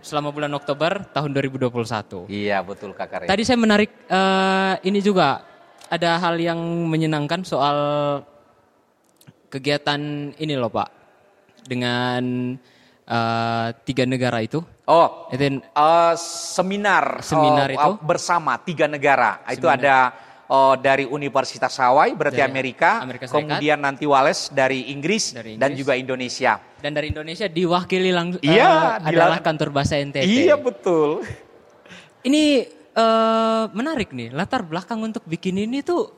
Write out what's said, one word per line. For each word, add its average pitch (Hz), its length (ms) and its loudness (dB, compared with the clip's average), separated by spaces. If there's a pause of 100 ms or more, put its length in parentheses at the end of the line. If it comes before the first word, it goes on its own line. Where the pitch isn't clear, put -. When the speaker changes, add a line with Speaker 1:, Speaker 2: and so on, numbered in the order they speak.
Speaker 1:
selama 147 320 -4
bulan 147 240 -4
Oktober 156 560 -4
tahun 147 240 -2
dua 139 80 0
ribu 131 160 -6
dua 127 80 0
puluh 120 160 -2
satu. 104 400 -8
Speaker 2:
Iya, 101 400 -2
betul, 98 320 -12
Kak 95 160 -8
Karin. 90 160 -8
Speaker 1:
Tadi 202 160 0
saya 240 160 2
menarik, 214 320 2 (160)
eh, 190 680 2 (140)
ini 202 160 0
juga, 165 400 2 (480)
ada 170 240 0
hal 170 240 -2
yang 170 160 -2 (320)
menyenangkan 160 560 0
soal 143 320 0 (1800)
kegiatan 147 880 -4
ini 156 160 -4
loh, 117 160 -2
Pak, 104 160 -2 (800)
dengan, 123 880 -2 (480)
eh, 117 600 -2 (180)
tiga 131 240 0
negara 123 320 -2
itu. 143 240 -4 (240)
Speaker 2:
Oh, 156 400 4
Speaker 1:
Itu 127 140 -4
yang 139 180 0
Speaker 2:
eh, 170 580 4
seminar, 185 1000 -2
Speaker 1:
Seminar 151 480 2
Speaker 2:
eh, 135 80 -4
Speaker 1:
itu? 147 160 4
Speaker 2:
eh, 208 80 -6
bersama 160 560 0
tiga 156 320 0
negara. 131 640 2
Itu 127 160 -2
Speaker 1:
Seminar. 139 100 4
Speaker 2:
ada, 135 180 4 (520)
eh, 135 320 6
dari 135 260 2
Universitas 131 680 -4
Hawaii, 143 400 4
berarti 143 240 -2
Speaker 1:
Dari 135 100 2
Speaker 2:
Amerika, 135 540 0
Speaker 1:
Amerika 123 240 -12
Serikat. 147 240 -2
Speaker 2:
kemudian 147 260 0
nanti 139 300 -4
Wales 143 400 4
dari 131 420 0
Inggris, 143 460 -4
Speaker 1:
Dari 110 240 -10
Speaker 2:
dan 139 100 2
Speaker 1:
Inggris. 135 80 -8
Speaker 2:
juga 135 160 0
Indonesia. 127 580 -2 (280)
Speaker 1:
Dan 147 160 -6
dari 147 160 -4
Indonesia 160 340 -8
diwakili 180 640 0
langsung, 175 300 -2
Speaker 2:
Iya, 254 580 4
Speaker 1:
eh, 156 160 -4
adalah 165 240 4
Speaker 2:
dila- 156 80 -4
Speaker 1:
kantor 156 240 -2
bahasa 143 300 0
N 143 100 -6
T 135 60 -8
T. 139 100 0
Speaker 2:
Iya, 285 320 4
betul. 175 640 0 (1000)
Speaker 1:
Ini, 285 420 4 (300)
eh, 226 720 2
menarik 247 400 -4
nih, 120 240 -10
latar 202 320 -4
belakang 185 380 -6
untuk 220 240 -6
bikin 180 320 -4
ini 240 260 -4
tuh 349 320 0